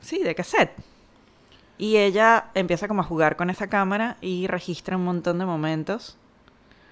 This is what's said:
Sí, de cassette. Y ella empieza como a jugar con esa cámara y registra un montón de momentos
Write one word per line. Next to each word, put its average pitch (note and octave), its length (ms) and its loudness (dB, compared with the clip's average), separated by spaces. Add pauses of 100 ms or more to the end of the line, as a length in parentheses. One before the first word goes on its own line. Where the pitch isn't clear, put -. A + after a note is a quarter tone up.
Sí, F#4 200 -6
de E3+ 140 -2
cassette. - 360 0 (1080)
Y G#3+ 180 2
ella G#3 560 4
empieza F3+ 360 0
como G3+ 120 0
a E3 40 0
jugar D#3+ 320 2
con F3 120 0
esa G3 200 -6
cámara G3+ 520 0
y F#3 260 -4
registra F3+ 500 -6
un F3+ 80 -2
montón F3 340 -2
de F#3 60 -2
momentos D#3+ 720 -4 (760)